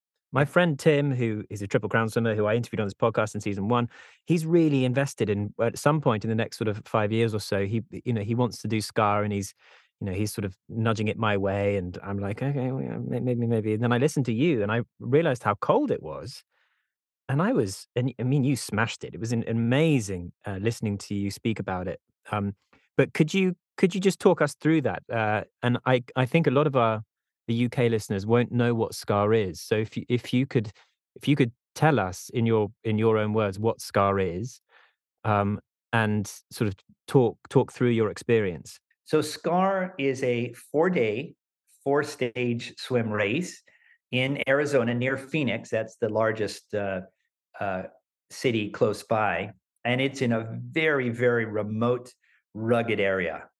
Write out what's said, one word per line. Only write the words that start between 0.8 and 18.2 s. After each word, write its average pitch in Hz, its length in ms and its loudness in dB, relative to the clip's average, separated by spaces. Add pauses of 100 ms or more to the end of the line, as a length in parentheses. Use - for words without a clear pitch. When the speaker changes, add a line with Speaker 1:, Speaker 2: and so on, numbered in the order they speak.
Speaker 1:
who 113 360 -2
is 104 140 -8
a 98 60 -6
Triple 107 200 0
Crown 113 200 2
swimmer 113 260 0
who 104 120 2
I 107 100 4
interviewed 117 240 -2
on 107 60 0
this 95 80 -6
podcast 113 420 0
in 104 40 -4
season 101 280 -4
one, 120 200 2 (380)
he's 165 180 2
really 156 400 4
invested 127 460 0
in, 101 320 -2
at 117 160 0
some 151 220 2
point 113 240 0
in 113 40 -4
the 113 60 0
next 113 240 -4
sort 113 80 -2
of 107 180 -4
five 107 280 0
years 113 240 0
or - 20 -4
so, 101 260 -2
he, 104 180 -2 (220)
you 123 80 -2
know, 110 80 0
he 107 140 -2
wants 120 280 -2
to - 40 -8
do 110 140 -2
Scar, 104 420 0
and 104 100 -2
he's, 101 220 -4 (460)
you 101 60 -6
know, 95 60 -4
he's 104 200 -4
sort 101 120 -6
of 95 120 -8 (120)
nudging 113 380 0
it 107 100 -2
my 107 200 0
way. 101 400 0
And 90 260 -6
I'm 101 160 -6
like, 101 240 -6
"Okay, 131 300 -4
well, 135 100 -6
yeah, 110 160 -6
may-, 123 220 -6
maybe, 120 260 -2
maybe." 110 280 0
And 110 80 -2
then 120 100 2
I 120 60 4
listened 143 280 0
to 120 60 -2
you 120 320 0
and 104 80 -2
I 117 80 0 (180)
realized 131 460 0
how 104 100 2
cold 233 380 0
it - 100 -4
was. 76 400 -12 (840)
And 135 120 2
I 214 120 2
was, 110 420 -2
and 123 240 0
I 117 60 -4